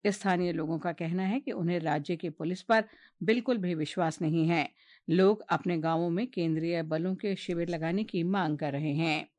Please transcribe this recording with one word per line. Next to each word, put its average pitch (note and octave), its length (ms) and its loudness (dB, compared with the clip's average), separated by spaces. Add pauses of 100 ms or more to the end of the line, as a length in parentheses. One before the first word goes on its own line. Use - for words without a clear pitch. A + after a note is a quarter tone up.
स्थानीय F#3 480 0
लोगों D#3+ 260 -2
का E3+ 140 -4
कहना F3 300 -2
है G3+ 180 0
कि C#4 120 -8
उन्हें F3 280 0
राज्य D#3 360 -2
की D#3+ 140 -6
पुलिस E3+ 320 -6
पर A3 220 2 (360)
बिल्कुल A#3 380 2
भी F3+ 160 0
विश्वास D#3+ 480 -2
नहीं D#3+ 260 2
है। E3 200 2 (400)
लोग F#3+ 420 4
अपने F3 280 0
गांवों E3 320 0
में G3 160 0
केंद्रीय E3 580 0
बलों E3 300 0
के G3 220 -2
शिविर E3+ 320 -4
लगाने E3+ 360 -2
की F3+ 200 -2
मांग F3 340 0
कर D3 140 -2
रहे D3 220 -2
हैं। D#3+ 320 0 (120)